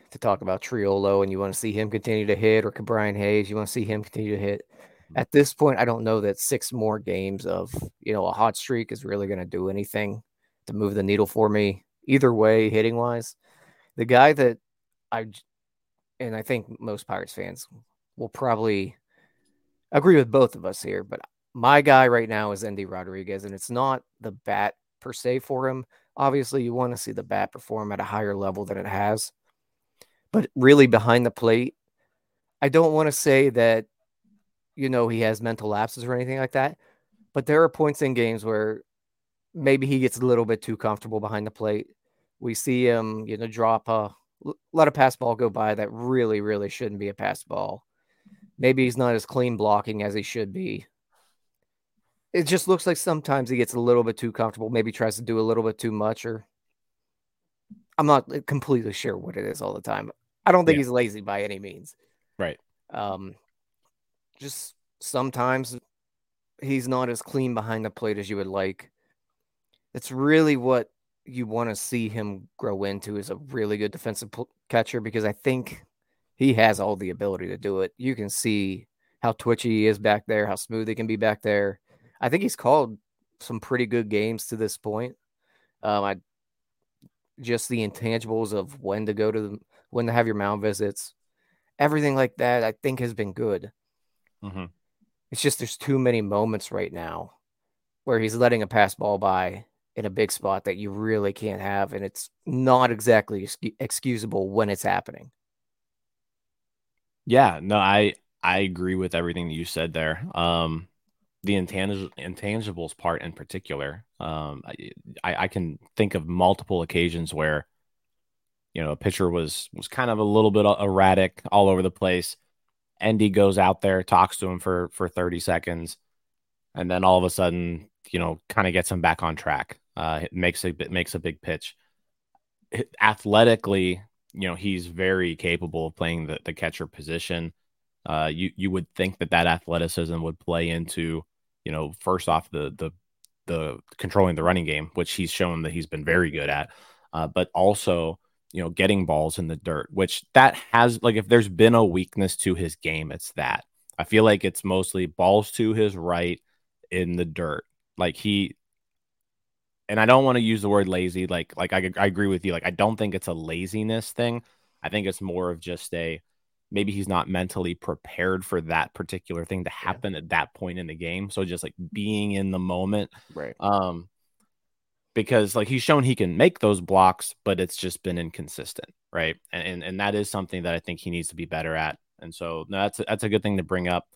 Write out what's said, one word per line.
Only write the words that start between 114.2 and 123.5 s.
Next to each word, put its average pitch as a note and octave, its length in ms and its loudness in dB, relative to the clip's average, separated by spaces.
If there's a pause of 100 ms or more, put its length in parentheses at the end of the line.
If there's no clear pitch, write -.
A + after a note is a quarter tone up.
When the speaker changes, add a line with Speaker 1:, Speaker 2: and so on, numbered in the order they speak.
Speaker 2:
um, D2+ 460 -8
I, - 240 -16 (340)
I, F2 200 -2
I F#2+ 40 0
can E2 300 -6 (180)
think G#2 180 0
of E2 140 -4
multiple F2+ 540 2
occasions E2+ 500 -2
where, D#2 340 -2 (1080)
you E2 80 -6
know, D2+ 100 -4
a C#2+ 40 -6
pitcher F#2 340 0
was, E2 420 -4
was - 160 -14
kind B2 220 -2
of A2 80 0
a G#2+ 60 2
little G#2+ 260 6
bit G#2 160 4
e-, G2+ 180 4
erratic, F#2+ 560 4 (100)
all G2+ 200 6
over F#2 120 4
the F#2 80 0
place. F2+ 460 -2 (640)
Endy G#2+ 300 4
goes G2 280 6